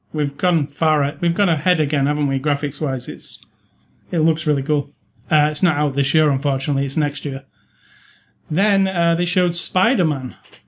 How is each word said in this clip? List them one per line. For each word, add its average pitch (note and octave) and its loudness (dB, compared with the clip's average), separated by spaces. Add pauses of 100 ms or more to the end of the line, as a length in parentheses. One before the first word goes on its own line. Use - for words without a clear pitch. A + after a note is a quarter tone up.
(120)
we've D3 -2
gone E3+ 0
far, D#3 0
a-, C#3+ -4
we've E3+ 0
gone G3 0
ahead D#3+ 0
again, C#3+ 0
haven't D3 0
we, C3+ 0
graphics-wise? C#3+ -2
It's, - -10 (680)
it F3 -2
looks D#3+ 2
really C#3+ 2
cool. D3 0 (400)
Uh, D3+ 4
it's D3 -6
not D#3+ 2
out D3 0
this C3+ 0
year, D#3 4
unfortunately. C#3 0
It's C3+ -4
next D3 -2
year. C3+ -8 (1080)
Then, G3 2
uh, E3+ 0
they F3 0
showed F3 0
Spider-Man. F3 0 (320)